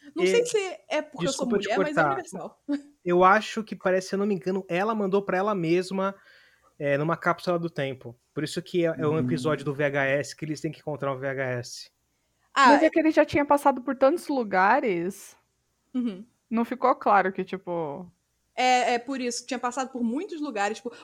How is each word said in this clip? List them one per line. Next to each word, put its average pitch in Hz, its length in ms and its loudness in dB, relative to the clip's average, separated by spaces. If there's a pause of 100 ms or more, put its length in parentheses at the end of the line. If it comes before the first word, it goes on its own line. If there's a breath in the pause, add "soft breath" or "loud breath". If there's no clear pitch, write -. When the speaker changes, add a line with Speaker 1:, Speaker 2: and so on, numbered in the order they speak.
(140 loud breath)
Speaker 1:
Não 339 100 0
Speaker 2:
E 370 40 4
Speaker 1:
sei 466 180 4
se 440 120 -2 (300)
é 302 140 -2
porque 269 240 -8
eu 269 60 0
sou - 140 -4
Speaker 2:
desculpa 226 120 0
te 202 100 -2
Speaker 1:
mulher, - 100 0
mas 294 120 0
é 302 40 -6
Speaker 2:
cortar. 156 180 2
Speaker 1:
universal. 160 560 -10
<laughs> 285 240 -6 (120)
Speaker 2:
Eu 175 200 4
acho 214 400 4
que 214 100 -12
parece, 185 360 -2
se - 40 -2
eu 190 60 -2
não 202 60 0
me 208 100 0
engano, 190 320 -4
ela 196 260 -2
mandou 202 280 0
pra 190 140 -2
ela 202 200 0
mesma, 185 580 0 (640 soft breath)
é, 143 180 2
numa 156 200 0
cápsula 175 420 0
do 165 100 -4
tempo. 135 480 -8 (160)
Por 147 120 -6
isso 170 180 -6
que 175 240 0
é, 160 100 0
é 160 120 -2
um 147 60 2
Speaker 3:
Hum. 160 40 0
Speaker 2:
episódio 151 460 -2
do 147 100 -4
V 143 100 -2
H 143 220 0
S 139 300 -2
que - 80 -10
eles 151 160 -6
têm 160 100 -4
que - 80 -12
encontrar 139 340 -6
um 131 60 -6
V 131 80 -8
H 135 160 -4 (160)
S. - 320 -12 (640)
Speaker 1:
Ah, 269 140 6
Speaker 4:
Mas 285 160 8
é - 20 6
Speaker 1:
é 311 40 2
Speaker 4:
que 330 100 2
ele 311 100 4
já 302 140 4
tinha 302 200 0
passado 285 380 2
por 262 140 -4
tantos 285 320 2
lugares. 202 1080 0 (560)
Speaker 1:
Uhum. 226 320 -4 (240)
Speaker 4:
Não 233 160 0
ficou 254 300 0
claro 190 380 2
que, 190 120 -6
tipo 170 640 -6 (480)
Speaker 1:
É, 247 400 2
é 240 60 0
por 269 200 -6
isso, 240 260 -4
tinha 247 120 -6
passado 247 320 -6
por 247 140 -6
muitos 302 360 -4
lugares, 220 380 -4
tipo... 233 140 -10 (120)